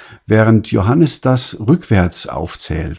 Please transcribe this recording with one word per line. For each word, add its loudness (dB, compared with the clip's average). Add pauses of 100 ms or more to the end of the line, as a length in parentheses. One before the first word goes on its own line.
(260)
während 2
Johannes 2
das -2
rückwärts 0
aufzählt, -8